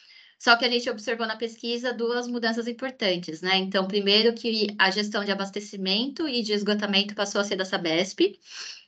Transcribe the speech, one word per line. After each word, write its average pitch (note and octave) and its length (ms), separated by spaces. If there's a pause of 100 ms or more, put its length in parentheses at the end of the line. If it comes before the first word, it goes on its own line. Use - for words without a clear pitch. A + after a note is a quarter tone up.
(400)
Só A#3 180
que B3 80
a A#3+ 40
gente B3 200
observou A3+ 360
na A3 120
pesquisa A#3+ 560
duas A#3 340
mudanças A#3 400
importantes, G3+ 720
né? F#3 160
Então, F#3+ 300
primeiro G#3 460
que A3 440
a F#3+ 140
gestão G#3 320
de G3+ 80
abastecimento G3+ 960
e A#3+ 160
de G#3 100
esgotamento G#3 640
passou G3+ 240
a G3+ 40
ser G3+ 120
da F#3 100
sabesp, F#3+ 720 (480)